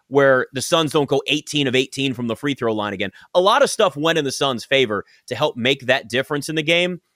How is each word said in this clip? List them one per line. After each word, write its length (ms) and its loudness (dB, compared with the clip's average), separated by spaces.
where 420 4
the 100 -6
Suns 300 0
don't 160 2
go 200 0
eighteen 400 -2
of 80 -2
eighteen 380 -2
from 140 -6
the 80 -4
free 180 -4
throw 200 -2
line 180 -4
again. 200 -6
A 60 4
lot 240 4
of 60 2
stuff 260 0
went 220 0
in 80 0
the 80 -4
Suns' 320 -2
favor 400 0
to 80 -8
help 200 -2
make 300 -2
that 240 0
difference 400 -4
in 60 -6
the 80 -2
game. 360 0